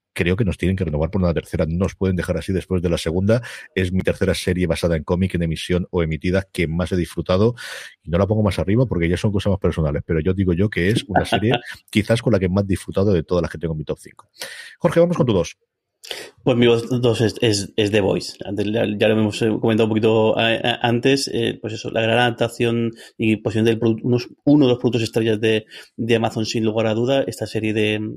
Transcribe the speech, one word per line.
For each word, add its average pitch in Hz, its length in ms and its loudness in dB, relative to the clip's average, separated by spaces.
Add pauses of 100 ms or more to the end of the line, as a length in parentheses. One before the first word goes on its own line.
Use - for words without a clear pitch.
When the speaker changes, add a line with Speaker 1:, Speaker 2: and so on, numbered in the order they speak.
(140)
Speaker 1:
Creo 90 240 0
que 113 80 0
nos 87 120 -2
tienen 92 200 0
que 92 80 -2
renovar 78 260 -2
por 98 100 -2
una 87 120 2
tercera. 80 320 -4
No 80 100 -2
nos 92 200 -2
pueden 95 200 0
dejar 87 220 -2
así - 160 -8
después 92 280 -2
de 87 60 -2
la 85 100 0
segunda. 98 440 0 (340)
Es 92 160 0
mi 92 80 -2
tercera 90 340 0
serie 90 320 -2
basada 85 300 0
en 78 80 -4
cómic, 92 320 -2
en 85 80 -2
emisión 85 480 -2
o 90 100 0
emitida, 87 520 -2
que 85 160 -2
más 85 240 -4
he - 20 0
disfrutado. 92 600 0 (460)
Y - 100 -12
no 82 60 2
la 98 100 4
pongo 107 160 0
más 98 160 0
arriba 104 260 2
porque 85 240 0
ya 87 80 0
son 104 160 -2
cosas 95 180 0
más 92 80 0
personales, 76 460 -2
pero 82 160 0
yo 92 120 0
digo 92 200 0
yo 98 160 2
que 85 180 -2
es 110 160 0
una - 220 -2
serie 113 260 0
Speaker 2:
<laughs> - 400 -6
Speaker 1:
quizás 113 300 2
con 123 100 0
la 101 80 4
que 92 80 0
más 95 160 2
he 98 40 -10
disfrutado 95 440 0
de 85 120 2
todas 87 180 0
las 80 100 -2
que - 60 -12
tengo 80 160 -4
en 78 60 -8
mi 73 40 -6
top - 160 -8
cinco. - 300 -20 (500)
Jorge, 170 220 2
vamos 175 160 2
con 165 80 2
tu 117 80 4
dos. 85 240 0 (840)
Speaker 2:
Pues 123 140 2
mi 120 80 6
voz 117 240 4
dos 120 320 2
es, 107 200 2
es, 104 340 0
es 104 160 2
The 104 100 4
Voice. 95 320 0 (100)
Antes, 101 220 -4
ya, 107 200 -2 (120)
ya 107 100 2
lo 110 120 2
hemos, 107 240 0
eh, 113 60 2 (120)
comentado 113 240 2
un 110 60 2
poquito, 110 480 2
eh, 113 240 2
eh, 120 180 0
antes, 123 500 2
eh, 113 300 -2
pues 107 120 -8
eso, 113 180 -10
la 110 100 -2
gran 113 160 2
adaptación 117 720 0 (280)
y 110 160 2
posición 107 300 0
del 113 140 2
produ-, 113 220 2
unos, 120 260 0 (160)
uno 147 220 6
de 123 60 4
los 120 80 0
productos 117 240 0
estrellas 110 360 0
de, 110 280 0 (300)
de 113 180 0
Amazon, 113 320 0
sin 113 180 -2
lugar 110 220 0
a 110 80 0
duda. 127 320 0
Esta 131 180 -8
serie 107 280 -4
de, 107 280 0 (160)